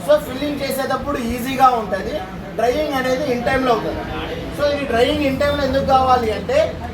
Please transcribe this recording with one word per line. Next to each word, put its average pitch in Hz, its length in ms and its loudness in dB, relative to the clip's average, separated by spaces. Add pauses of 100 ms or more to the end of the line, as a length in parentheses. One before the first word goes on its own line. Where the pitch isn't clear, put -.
So 294 120 6
ఫిల్లింగ్ 277 420 -4
చేసేటప్పుడు 269 560 -2
ఈజీగా 247 520 2
ఉంటుంది, 220 500 -2 (360)
డ్రైయింగ్ 277 380 2
అనేది 254 420 0
in 240 100 -2
టైంలో 262 260 2
అవుతుంది. 185 320 -2 (540)
So 294 180 0
ఇది 285 100 -4
డ్రైయింగ్ 277 400 0
in 262 140 0
టైంలో 285 260 0
ఎందుకు 269 200 0
కావాలి 254 460 4
అంటే, 254 420 0 (200)